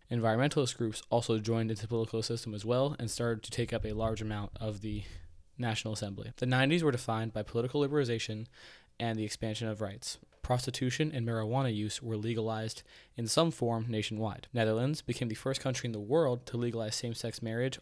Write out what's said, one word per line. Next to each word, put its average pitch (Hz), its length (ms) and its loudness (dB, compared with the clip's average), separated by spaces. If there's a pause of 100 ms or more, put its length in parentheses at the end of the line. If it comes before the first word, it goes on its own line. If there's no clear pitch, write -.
(100)
Environmentalist 120 680 4
groups 113 320 -2
also 117 300 4
joined 113 320 2
into 107 120 -4
the 107 60 -6
political 113 320 0
system 113 320 -4
as 107 120 -6
well 127 340 2
and 117 100 -2
started 117 360 -2
to - 80 -10
take 120 200 0
up 113 120 0
a 110 80 -2
large 110 280 0
amount 104 300 -4 (100)
of 107 200 -4
the 107 240 -4 (520)
National 110 380 -2
Assembly. 104 440 -6
The 127 80 0
nineties 135 360 4
were 151 80 4
defined 113 420 0
by 107 120 -2
political 127 360 0
liberalization 117 680 0 (520)
and 113 180 0
the 110 80 0
expansion 110 440 -4
of 107 120 -4
rights. 101 380 -6 (240)
Prostitution 131 720 0
and 120 100 0
marijuana 117 480 0
use 107 300 -2
were 110 140 -4
legalized 110 680 -2 (340)
in 117 120 -2
some 160 240 4
form 117 360 0
nationwide. 107 640 -2
Netherlands 117 500 4
became 120 260 -2
the 110 80 -2
first - 240 0
country 127 260 0
in 117 60 -2
the 107 80 -4
world 123 460 4
to - 100 -4
legalize 113 400 0
same-sex 117 440 -4
marriage 117 420 0